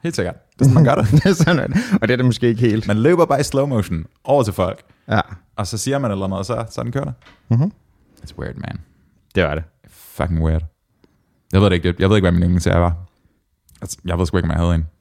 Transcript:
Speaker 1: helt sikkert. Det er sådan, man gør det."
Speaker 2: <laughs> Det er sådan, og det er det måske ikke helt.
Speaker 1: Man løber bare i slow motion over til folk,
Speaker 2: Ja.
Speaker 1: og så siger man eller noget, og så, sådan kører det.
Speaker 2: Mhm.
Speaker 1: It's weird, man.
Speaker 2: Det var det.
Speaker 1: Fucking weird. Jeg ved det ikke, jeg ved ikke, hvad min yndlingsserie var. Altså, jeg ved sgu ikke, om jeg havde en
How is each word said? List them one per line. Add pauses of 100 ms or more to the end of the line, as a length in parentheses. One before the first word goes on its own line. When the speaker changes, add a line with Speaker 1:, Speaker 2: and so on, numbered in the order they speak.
Speaker 1:
helt
sikkert. (180)
Det
er
sådan,
man
gør
det."
Speaker 2:
<laughs>
Det
er
sådan, (280)
og
det
er
det
måske
ikke
helt.
Speaker 1:
Man
løber
bare
i
slow
motion (180)
over
til
folk, (300)
Speaker 2:
Ja. (340)
Speaker 1:
og
så
siger
man
eller
noget,
og
så,
sådan
kører
det. (360)
Speaker 2:
Mhm. (540)
Speaker 1:
It's
weird,
man. (580)
Speaker 2:
Det
var
det. (260)
Speaker 1:
Fucking
weird. (920)
Jeg
ved
det
ikke,
jeg
ved
ikke,
hvad
min
yndlingsserie
var. (880)
Altså,
jeg
ved
sgu
ikke,
om
jeg
havde
en (160)